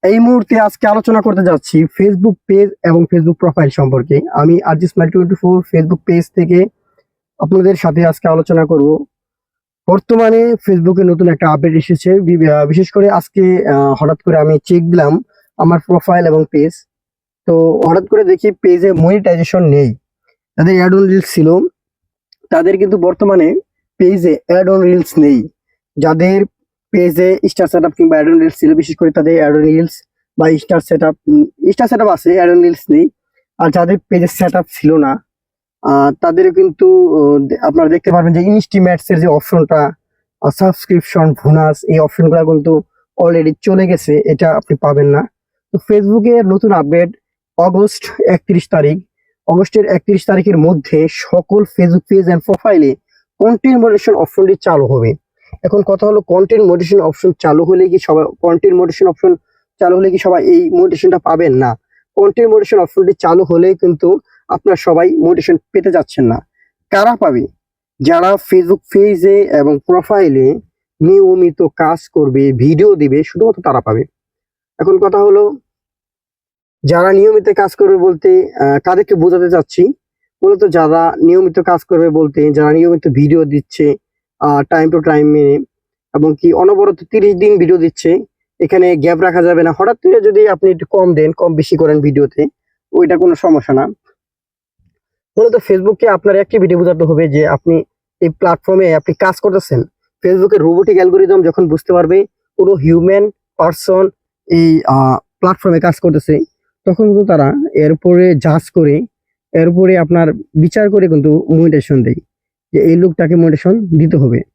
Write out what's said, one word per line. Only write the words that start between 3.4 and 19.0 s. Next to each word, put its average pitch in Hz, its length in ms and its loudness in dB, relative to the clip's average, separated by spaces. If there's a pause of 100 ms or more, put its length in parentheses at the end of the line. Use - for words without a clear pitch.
সম্পর্কে। 135 520 -2 (120)
আমি 160 280 2
আজিজ 160 280 -4
স্মাইল 165 200 -2
টোয়েন্টি 180 260 -2
ফোর 180 280 0 (100)
Facebook 165 320 -2
পেজ 170 180 0 (120)
থেকে 175 300 0 (720)
আপনাদের 185 360 0
সাথে 165 300 -2
আজকে 165 220 -2
আলোচনা 160 380 0
করব। 151 400 0 (840)
বর্তমানে 226 640 0
Facebook-এ 185 500 0
নতুন 175 260 0
একটা 165 200 -2
আপডেট 156 260 -2
এসেছে, 185 440 0
বি-, 165 320 0
আহ, 147 140 0
বিশেষ 160 260 -2
করে 202 180 2
আজকে, 185 580 -2
আহ, 139 320 0
হঠাৎ 156 220 -2
করে 160 160 0
আমি 151 280 0
চেক 170 260 0
দিলাম 170 320 0 (340)
আমার 170 300 0
প্রোফাইল 175 400 0
এবং 156 240 0
পেজ। 156 220 0 (720)
তো 165 420 0
হঠাৎ 190 200 -2
করে 220 160 2
দেখি 359 280 0
পেজে 180 400 0
মনিটাইজেশন 180 720 0